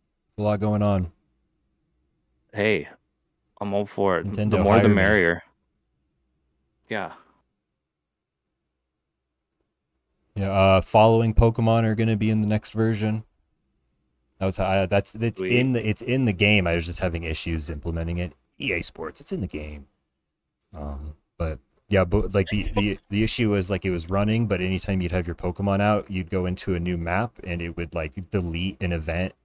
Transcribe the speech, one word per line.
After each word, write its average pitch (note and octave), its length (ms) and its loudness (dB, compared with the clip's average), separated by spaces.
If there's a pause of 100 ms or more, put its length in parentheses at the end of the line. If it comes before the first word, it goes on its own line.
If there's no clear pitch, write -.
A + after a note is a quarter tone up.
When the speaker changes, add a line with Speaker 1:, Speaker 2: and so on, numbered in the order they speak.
(360)
Speaker 1:
There's G#2 100 -4
a G#2 40 2
lot G#2 100 0
going G#2 220 2
on. F#2+ 300 2 (1400)
Speaker 2:
Hey, G#2 380 0 (720)
I'm G2+ 120 -6
all G2+ 120 0
for G2 340 0
it. E2+ 60 -6
Speaker 1:
Nintendo, G2+ 260 -2
Speaker 2:
The G2+ 60 2
more G2 220 6
the A2+ 80 6
Speaker 1:
hire - 20 8
me. G2+ 60 6
Speaker 2:
merrier. F#2+ 480 4 (1500)
Yeah. G2 240 -6 (3250)
Speaker 1:
Yeah, F#2+ 160 -2
uh, F#2+ 300 6
following A2+ 520 4
Pokemon A2+ 500 4
are A2 120 0
gonna A2 220 0
be G#2+ 120 0
in G#2+ 120 0
the G#2 60 0
next G#2+ 240 -2
version. A2 520 -2 (1160)
That F#2+ 60 -2
was F#2+ 120 -2
how F#2+ 100 -2
I, F#2+ 180 2
that's, G2 300 -2
it's A2 240 -2
Speaker 2:
Sweet. F#2+ 180 0
Speaker 1:
in B2+ 160 2
the, A2 140 -2
it's G#2 160 -2
in C3 220 0
the G#2+ 80 2
game. G2+ 340 4
I E2+ 80 2
was E2+ 100 -2
just F2 140 -6
having E2+ 240 -2
issues D#2+ 480 -4
implementing E2 480 -6
it. F2 140 -6 (280)
E C3+ 120 -4
A F2 100 -2
Sports, - 360 -10
it's - 120 -6
in F#3 100 -6
the F#2 60 -4
game. D2+ 400 -12 (880)
Um, D2 400 -10 (240)
but D#2+ 180 -4 (320)
yeah, F#2+ 160 4
but, G2+ 300 -2
like, F#2+ 140 2
the, G2+ 260 -2
the, G2+ 240 0 (100)
the G#2 140 0
issue A2 260 0
was, G2+ 220 0
like, F#2+ 140 -4
it F#2+ 40 0
was E2+ 220 -4
running, G#2+ 360 0
but G2 140 0
anytime F#2 400 -2
you'd F2 120 -2
have F2+ 120 0
your F2 100 -6
Pokemon G2 460 -2
out, G#2 300 0
you'd F#2 180 -4
go F#2 160 -2
into F#2 300 -2
a F2 40 -2
new F2 180 -2
map F2+ 460 -4
and F2 180 -6
it E2+ 160 -8
would, E2+ 180 -8
like, E2+ 340 -8
delete F2 520 -4
an F2+ 100 -2
event. E2+ 420 -4 (120)